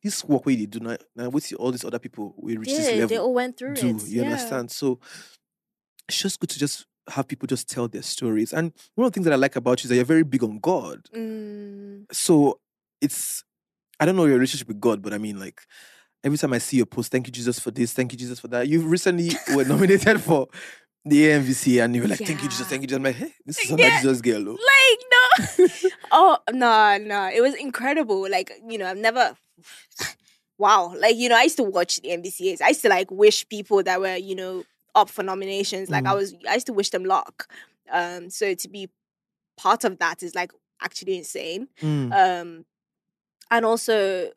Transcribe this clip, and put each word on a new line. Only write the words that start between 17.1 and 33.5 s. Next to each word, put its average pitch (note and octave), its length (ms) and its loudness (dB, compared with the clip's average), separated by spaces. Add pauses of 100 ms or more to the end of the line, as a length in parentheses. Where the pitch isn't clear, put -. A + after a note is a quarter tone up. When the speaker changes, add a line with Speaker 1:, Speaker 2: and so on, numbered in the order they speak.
Speaker 1:
"Thank B2+ 140 -2
you, B2+ 60 -14
Jesus, A#2+ 260 -4
for - 120 -8
this, A#2+ 220 -2
thank B2+ 200 -4
you, A#2+ 60 -16
Jesus, B2 220 -12
for B2 80 -16
that." B2 200 -2
You D#3+ 120 2
recently E3+ 500 0 (120)
<laughs> - 120 -2
were C#3 100 2
nominated G3 580 4
for D3 260 0 (560)
the D3+ 240 6
A D3+ 60 6
M C#3+ 80 2
V C3 120 0
C B2 260 2
and A#2+ 140 2
you A#2+ 80 0
were - 60 0
like, G2+ 100 -2
"Thank D#3+ 240 -6
you, C#3+ 60 -6
Jesus, A#2 120 -6
Speaker 2:
Yeah. B2 60 -8
Speaker 1:
thank C#3 160 -6
you, C3 60 -8
Jesus." C3+ 100 -4
I'm C3+ 60 -4
like, B2+ 120 0
"Hey, D4 180 -10 (100)
this C#3+ 140 -10
is G#4 120 -4
another C4+ 120 4
Speaker 2:
Yeah. A4+ 180 6
Speaker 1:
Jesus B2+ 220 2
girl, G#2+ 260 0
oh." A2 40 -8
Speaker 2:
Like, C5 480 6 (120)
no. B4 880 4
Speaker 1:
<laughs> - 140 -4
Speaker 2:
Oh, E4+ 260 8 (140)
no, A3 460 4
no. G3+ 360 -4
It A3+ 80 4
was C4+ 120 4
incredible. A#3+ 760 -2
Like, F#3 220 -2 (160)
you A3+ 100 -10
know, F#3 80 -6
I've F#3+ 120 -6
never, A3+ 380 2 (220)
<sighs> - 1000 -16
wow. G3 380 4
Like, A3+ 200 4
you A#3+ 120 -2
know, A#3 80 6
I A#3+ 80 8
used D#4+ 120 2
to C4 80 0
watch F#3 360 -2
the D3 120 -10
M F3 100 -6
V F#3 80 -10
C F#3 220 -4
As. - 80 -10
I - 80 4
used D4+ 140 0
to, A#3 60 2
like, F#3+ 220 2
wish G#3 380 4
people G3+ 340 0